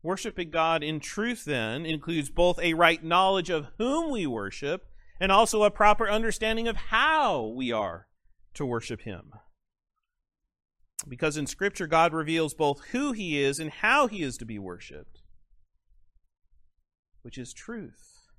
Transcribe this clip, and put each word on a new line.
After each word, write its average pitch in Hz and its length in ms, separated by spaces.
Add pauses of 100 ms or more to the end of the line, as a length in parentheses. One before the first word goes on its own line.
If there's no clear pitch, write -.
Worshiping 185 480
God 165 320
in 156 180
truth, 220 460
then, 127 400
includes 156 460
both 175 260
a 165 160
right 165 300
knowledge 185 480
of 151 160 (100)
whom 294 320
we 220 160
worship 127 680 (280)
and 196 120
also 214 300
a 208 80
proper 208 400
understanding 220 580
of 220 80
how 233 720
we 123 260
are 98 360 (480)
to 147 100
worship 117 360
Him. - 320 (1700)
Because 143 300
in 147 80
Scripture, 185 400
God 160 280
reveals 160 420
both 143 300
who 277 260
He 175 280
is 139 200
and 160 100
how 254 380
He 202 160
is 127 140
to 117 80
be 110 120
worshiped, 87 640 (2000)
which 120 160
is 123 160
truth. - 840